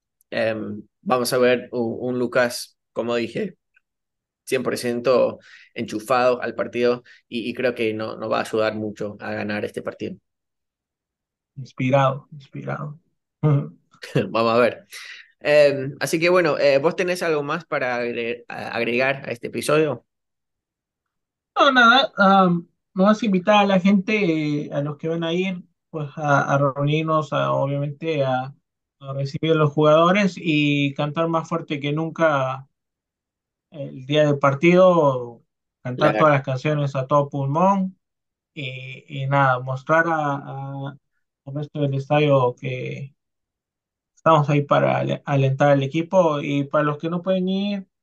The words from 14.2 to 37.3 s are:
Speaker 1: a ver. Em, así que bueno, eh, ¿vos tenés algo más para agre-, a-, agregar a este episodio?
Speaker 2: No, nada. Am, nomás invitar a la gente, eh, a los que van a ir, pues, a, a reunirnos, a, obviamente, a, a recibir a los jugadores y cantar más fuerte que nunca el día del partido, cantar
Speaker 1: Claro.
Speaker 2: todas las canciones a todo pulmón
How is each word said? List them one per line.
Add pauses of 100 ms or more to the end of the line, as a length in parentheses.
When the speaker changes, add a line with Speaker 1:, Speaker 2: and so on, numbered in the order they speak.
Speaker 1:
a
ver. (540)
Em,
así
que
bueno,
eh,
¿vos
tenés
algo
más
para
agre-,
a-,
agregar
a
este
episodio? (1500)
Speaker 2:
No,
nada.
Am, (260)
nomás
invitar
a
la
gente,
eh,
a
los
que
van
a
ir, (260)
pues,
a,
a
reunirnos,
a,
obviamente,
a, (460)
a
recibir
a
los
jugadores
y
cantar
más
fuerte
que
nunca (1040)
el
día
del
partido, (380)
cantar
Speaker 1:
Claro.
Speaker 2:
todas
las
canciones
a
todo
pulmón (560)